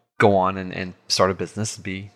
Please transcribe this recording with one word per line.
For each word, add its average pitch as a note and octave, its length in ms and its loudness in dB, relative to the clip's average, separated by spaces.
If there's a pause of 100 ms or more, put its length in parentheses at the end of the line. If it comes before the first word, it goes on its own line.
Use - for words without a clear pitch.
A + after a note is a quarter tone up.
(180)
go G#2 160 6
on F#2+ 220 2
and, F#2 180 -8
and F#2 200 -8 (120)
start F#2+ 240 4
a F#2+ 40 -2
business G#2+ 420 -6
and - 80 -16
be, G2 320 -10